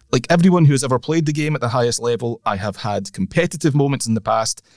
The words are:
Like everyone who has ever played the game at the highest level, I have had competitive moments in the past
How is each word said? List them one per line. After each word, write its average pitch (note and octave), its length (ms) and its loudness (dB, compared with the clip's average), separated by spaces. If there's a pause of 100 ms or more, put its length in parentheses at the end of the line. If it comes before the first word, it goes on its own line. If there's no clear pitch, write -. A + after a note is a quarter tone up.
(120)
Like B2+ 160 0
everyone F3 380 6
who D3 60 6
has C3+ 120 0
ever B2+ 140 0
played D#3+ 260 -2
the D3+ 80 0
game D3+ 220 -2
at C3 80 -6
the A#2+ 80 -2
highest A#2+ 280 0
level, A#2 460 -4
I G#2+ 120 -2
have G2 200 -6
had G2+ 380 -6
competitive D#3 600 -2
moments C#3 320 0
in A#2 60 -2
the A2 80 0
past A2+ 400 -2 (160)